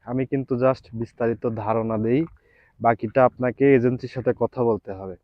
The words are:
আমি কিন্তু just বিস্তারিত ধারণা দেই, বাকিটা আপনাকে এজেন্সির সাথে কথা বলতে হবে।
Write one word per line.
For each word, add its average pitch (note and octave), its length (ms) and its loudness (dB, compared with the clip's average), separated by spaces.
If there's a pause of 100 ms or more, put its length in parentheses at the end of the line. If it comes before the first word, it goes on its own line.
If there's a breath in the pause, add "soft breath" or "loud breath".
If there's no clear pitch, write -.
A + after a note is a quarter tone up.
আমি B2+ 200 -4
কিন্তু C3+ 300 -4
just C3 280 0 (100)
বিস্তারিত A#2 560 -4
ধারণা A2 480 -2
দেই, B2 280 0 (560 soft breath)
বাকিটা A#2 440 2
আপনাকে B2+ 500 2
এজেন্সির B2 340 0
সাথে B2 300 -2
কথা A#2+ 240 -2
বলতে A2 280 -2
হবে। F#2+ 320 -12